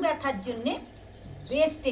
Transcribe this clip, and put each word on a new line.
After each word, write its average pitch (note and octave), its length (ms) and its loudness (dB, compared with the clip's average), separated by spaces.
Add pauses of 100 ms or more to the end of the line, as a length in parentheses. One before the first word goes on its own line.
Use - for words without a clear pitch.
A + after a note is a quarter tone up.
ব্যথার D4+ 320 2 (100)
জন্যে A#3+ 260 0 (800)
বেস্ট D4+ 420 4